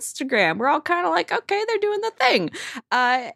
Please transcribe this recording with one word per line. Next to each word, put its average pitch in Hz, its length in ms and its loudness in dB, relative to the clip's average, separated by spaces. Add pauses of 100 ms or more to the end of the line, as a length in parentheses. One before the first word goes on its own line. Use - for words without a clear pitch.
Instagram. 208 560 0
We're 240 120 0
all 302 120 2
kinda 349 300 0
like, 330 200 0
"Okay, 415 380 -2
they're 453 80 0
doing 415 240 0
the 440 180 -4
thing." 220 320 2 (400)
Uh, 247 460 2